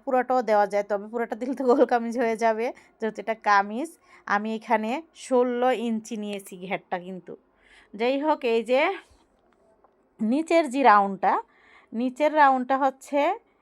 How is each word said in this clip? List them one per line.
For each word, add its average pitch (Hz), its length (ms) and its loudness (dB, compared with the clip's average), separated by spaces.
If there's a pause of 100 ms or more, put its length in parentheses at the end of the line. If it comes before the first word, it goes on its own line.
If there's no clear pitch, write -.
পুরোটাও 254 380 0
দেওয়া 208 240 4
যায়, 202 220 -2
তবে 208 200 -4
পুরোটা 233 280 -6
দিলে 247 180 -6
তো 269 100 -6
গোল 247 220 4
কামিজ 233 320 -2
হয়ে 226 180 0
যাবে, 226 300 0 (300)
যেহেতু 214 240 -6
এটা 220 140 -6
কামিজ। 214 540 0 (380)
আমি 208 280 -2
এখানে 220 360 -2 (240)
ষোলো 247 580 0
ইঞ্চি 226 440 -4
নিয়েছি 202 400 -10
ঘেরটা 180 420 -8
কিন্তু। 180 340 -14 (640)
যাই 247 260 -2
হোক, 302 240 0
এই 226 200 2
যে 247 160 2 (1400)
নিচের 320 500 2
যে 262 120 -2
রাউন্ডটা, 202 500 4 (600)
নিচের 254 420 -2
রাউন্ডটা 269 440 4
হচ্ছে 269 420 -2 (420)